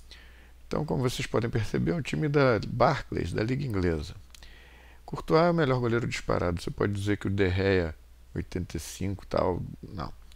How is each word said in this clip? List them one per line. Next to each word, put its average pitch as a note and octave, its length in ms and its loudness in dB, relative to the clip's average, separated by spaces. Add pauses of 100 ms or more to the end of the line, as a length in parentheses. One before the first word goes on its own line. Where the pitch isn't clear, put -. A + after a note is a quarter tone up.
(640)
Então, - 200 -2
como D3+ 180 0
vocês B2+ 240 -2
podem A#2 220 0
perceber, B2 420 0
é E3+ 40 2
um E3 60 -2
time D3+ 280 -2
da C3+ 280 6 (120)
Barclays, A#2+ 640 0
da G#2 100 0
Liga C3 220 -2
Inglesa. F2 500 0 (920)
Courtois - 380 2
é F3 80 4
o - 20 2
melhor C3 260 4
goleiro A#2+ 280 2
disparado. F#2+ 520 0
Você - 120 -6
pode G#2+ 220 0
dizer G2+ 240 0
que - 100 -4
o - 20 0
De G2 200 4
Gea, F#2 440 2 (400)
oitenta F2+ 440 -6
e - 20 -2
cinco F#2+ 460 -6
e - 20 -18
tal, F2 340 0 (220)
não. - 280 -8 (240)